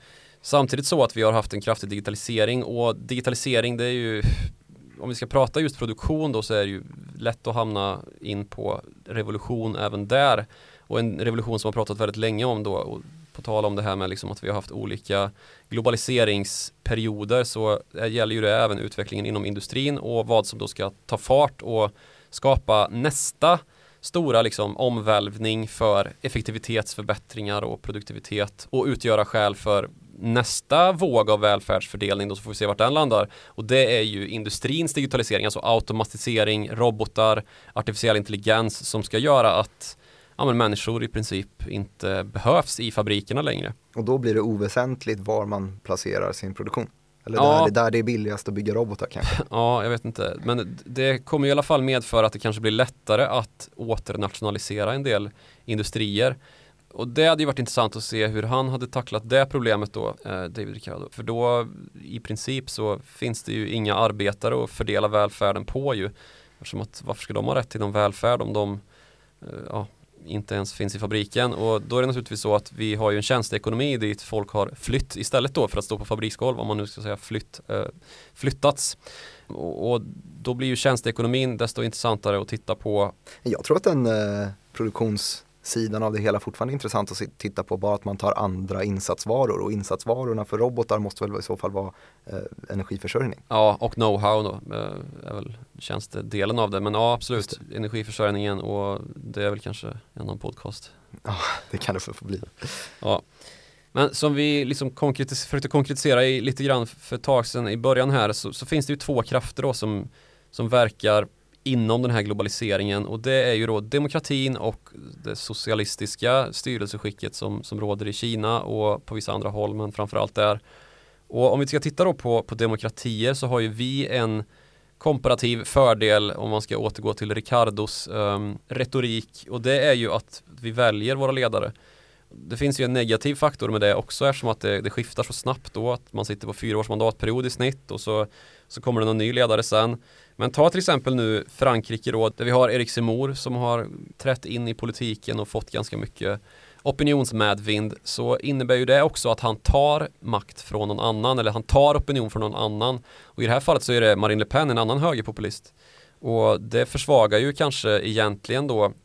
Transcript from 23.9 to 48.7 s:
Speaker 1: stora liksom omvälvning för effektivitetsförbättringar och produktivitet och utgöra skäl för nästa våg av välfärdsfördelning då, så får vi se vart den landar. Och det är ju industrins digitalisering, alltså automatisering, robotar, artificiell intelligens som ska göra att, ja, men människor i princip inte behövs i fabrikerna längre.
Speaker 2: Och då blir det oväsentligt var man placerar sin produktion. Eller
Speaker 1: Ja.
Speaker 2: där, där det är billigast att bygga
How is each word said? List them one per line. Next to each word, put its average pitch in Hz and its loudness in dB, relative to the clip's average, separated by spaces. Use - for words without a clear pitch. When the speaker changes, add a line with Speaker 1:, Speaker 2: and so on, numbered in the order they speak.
Speaker 1:
stora 135 2
liksom 107 -2
omvälvning 110 0
för 104 2
effektivitetsförbättringar 107 -4
och 113 -6
produktivitet 104 -6
och 127 0
utgöra 117 2
skäl 104 2
för 101 0
nästa 123 2
våg 135 4
av 107 6
välfärdsfördelning 101 0
då, 101 -6
så 101 -10
får 107 -12
vi 101 -10
se 107 -2
vart 101 0
den 117 4
landar. 117 2
Och - -12
det 123 4
är 110 2
ju 104 -2
industrins 123 -2
digitalisering, 117 0
alltså 107 -2
automatisering, 110 0
robotar, 110 2
artificiell 110 2
intelligens 107 0
som 107 -2
ska - -2
göra 123 6
att, - -2
ja, 139 0
men 123 4
människor 113 0
i 117 -2
princip 104 -6
inte 98 -4
behövs 117 2
i 113 -4
fabrikerna 104 0
längre. 117 -4
Speaker 2:
Och 117 -4
då 127 2
blir 120 2
det 107 4
oväsentligt 113 -2
var 107 0
man 98 -6
placerar 95 -2
sin 95 -8
produktion. - -6
Eller 113 -4
Speaker 1:
Ja. 147 6
Speaker 2:
där, 117 4
där 113 2
det 117 2
är 113 2
billigast 107 -4
att 104 -2
bygga 104 -2